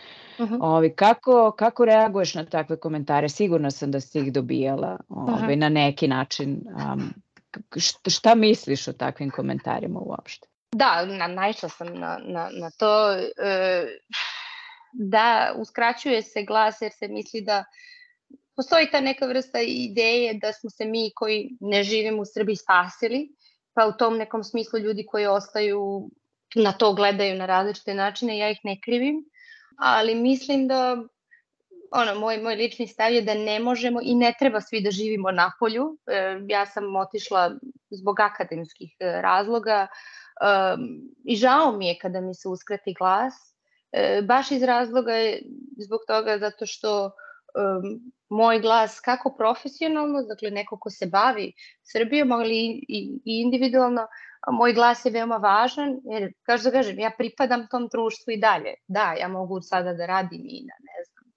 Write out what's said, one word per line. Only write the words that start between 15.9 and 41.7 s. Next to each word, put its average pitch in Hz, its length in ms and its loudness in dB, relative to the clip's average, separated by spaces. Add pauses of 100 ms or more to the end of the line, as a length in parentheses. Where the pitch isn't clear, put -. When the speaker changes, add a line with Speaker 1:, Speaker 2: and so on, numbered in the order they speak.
Speaker 1:
se 214 200 -8
glas 214 380 0
jer 214 120 -6
se 208 160 -10
misli 214 320 -8
da 196 240 0 (920)
postoji 311 340 4
ta 285 100 2
neka 269 260 0
vrsta 254 340 -2
ideje 233 760 0
da 214 180 -4
smo 214 180 -14
se - 140 -8
mi 220 300 -2
koji 214 460 -4
ne 202 220 2
živimo 214 400 -2
u 196 120 -10
Srbiji 214 220 -2
spasili, 220 720 0 (460)
pa 226 120 4
u 214 60 0
tom 226 240 2
nekom 220 280 -4
smislu 226 340 -4
ljudi 214 280 -4
koji 208 200 -2
ostaju 202 840 -2 (440)
na 208 180 4
to 208 220 4
gledaju 202 420 2
na 185 100 -6
različite 196 480 0
načine, 208 440 -2
ja 214 120 0
ih 214 140 -6
ne 196 200 -4
krivim, 277 400 0 (540)
ali 226 360 4
mislim 262 540 2
da, 254 280 0 (960)
ono, 226 280 0
moj, 220 180 -2
moj 226 160 -4
lični 226 340 -4
stav 226 240 0
je 233 100 4
da 214 120 -2
ne 214 260 -2
možemo 240 420 -2
i 240 120 0
ne 240 240 4
treba 220 220 2
svi 220 200 -4
da 202 100 0
živimo 196 400 -2
napolju. 220 760 0
E, 190 320 -2 (100)
ja 202 180 0
sam 202 300 -6
otišla 190 540 0 (400)
zbog 196 300 -2
akademskih, 175 800 -4
e, 180 220 -2
razloga, 202 640 2 (560)
em, 190 420 4 (400)
i 226 120 0
žao 254 360 4